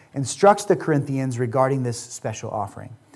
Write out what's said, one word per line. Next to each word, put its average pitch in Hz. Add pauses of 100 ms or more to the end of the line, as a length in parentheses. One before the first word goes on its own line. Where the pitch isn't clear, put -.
(140)
instructs 196
the 185
Corinthians 135
regarding 131
this 120
special -
offering. 101 (220)